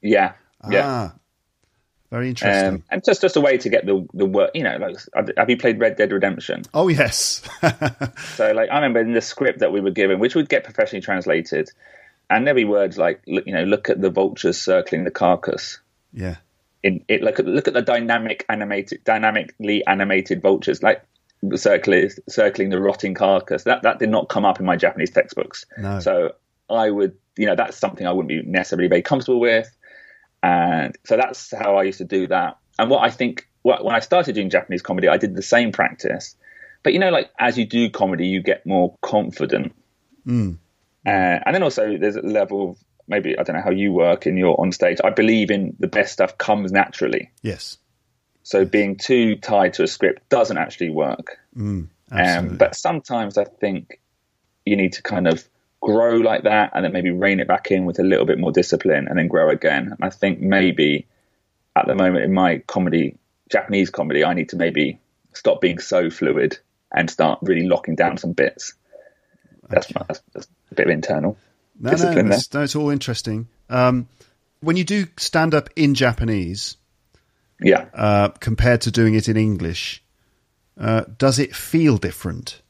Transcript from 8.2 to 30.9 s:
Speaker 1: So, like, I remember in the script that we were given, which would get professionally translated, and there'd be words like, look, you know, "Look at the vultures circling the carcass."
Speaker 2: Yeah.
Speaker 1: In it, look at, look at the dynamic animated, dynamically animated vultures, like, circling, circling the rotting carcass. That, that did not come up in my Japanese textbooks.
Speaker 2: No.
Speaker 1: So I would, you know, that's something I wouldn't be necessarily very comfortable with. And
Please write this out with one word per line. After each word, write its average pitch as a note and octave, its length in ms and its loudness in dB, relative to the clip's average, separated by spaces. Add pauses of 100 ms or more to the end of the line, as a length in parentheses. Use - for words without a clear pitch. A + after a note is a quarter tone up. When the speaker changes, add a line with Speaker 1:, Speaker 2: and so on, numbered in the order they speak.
Speaker 1:
So, G#2+ 160 2
like, A2+ 180 0
I C3+ 60 -2
remember C3+ 240 2
in A2+ 140 0
the A#2 80 2
script - 380 -2
that - 120 2
we G2+ 80 0
were G2 120 -2
given, F#2+ 280 2
which B2 160 0
would D#3+ 140 0
get - 160 0
professionally G#2+ 360 -4
translated, E2+ 680 -2 (600)
and A2+ 160 2
there'd C#3+ 100 2
be A#2+ 100 4
words G2+ 320 0
like, E2+ 300 0
look, F#2 200 -4
you G2 60 -10
know, E2+ 100 0
"Look G2+ 260 -2
at - 120 0
the F#2+ 80 2
vultures F2+ 500 0
circling F#2 440 0
the F2+ 80 -4
carcass." - 680 -2 (320)
Speaker 2:
Yeah. F#2 240 -8 (460)
Speaker 1:
In F#2+ 260 0
it, - 140 0
look - 180 0
at, - 60 2
look A2 220 0
at - 60 -2
the B2 80 2
dynamic A#2 680 -2
animated, G2+ 540 -6
dynamically G#2+ 840 0
animated F#2+ 560 0
vultures, F#2+ 420 2
like, - 200 2 (520)
circling, G2 540 2 (180)
circling G2+ 420 0
the F#2 120 -2
rotting G2 320 -2
carcass. G2 500 0
That, A#2+ 200 0
that A2+ 160 2
did A2+ 100 0
not G#2+ 200 0
come G#2 160 -2
up F#2+ 140 2
in F#2+ 60 -4
my F2+ 100 2
Japanese E2 360 -2
textbooks. - 540 -4 (120)
Speaker 2:
No. G2+ 220 -6
Speaker 1:
So F2 340 0 (360)
I A2 200 0
would, G2+ 260 0 (220)
you G#2 80 -2
know, F#2 100 2
that's - 220 -4
something G2 300 -6
I F2+ 40 0
wouldn't F2+ 180 -2
be D#2 200 -4
necessarily F2+ 400 0
very F2 120 4
comfortable B2+ 380 0
with. A2+ 300 2 (720)
And F2 540 0 (100)